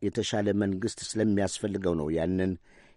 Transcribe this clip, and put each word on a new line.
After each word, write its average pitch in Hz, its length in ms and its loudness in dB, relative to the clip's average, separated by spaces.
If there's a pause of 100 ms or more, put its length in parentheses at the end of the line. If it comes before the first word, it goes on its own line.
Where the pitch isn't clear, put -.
የተሻለ 104 500 0
መንግስት 101 500 0
ስለሚያስፈልገው 98 920 0
ነው 76 160 -2
ያንን 92 400 0 (460)